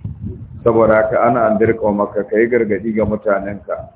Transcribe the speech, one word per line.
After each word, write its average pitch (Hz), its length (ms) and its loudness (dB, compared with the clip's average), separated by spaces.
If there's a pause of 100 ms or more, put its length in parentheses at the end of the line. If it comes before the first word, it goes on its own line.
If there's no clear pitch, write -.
(640)
Saboda 113 300 4
haka 107 280 2
ana 117 280 2
anzir 110 240 2
qaumaka, 101 500 -2
ka 107 140 -4
yi 117 100 4
gargadi 110 440 0
ga 107 120 0
mutanenka. 101 920 -4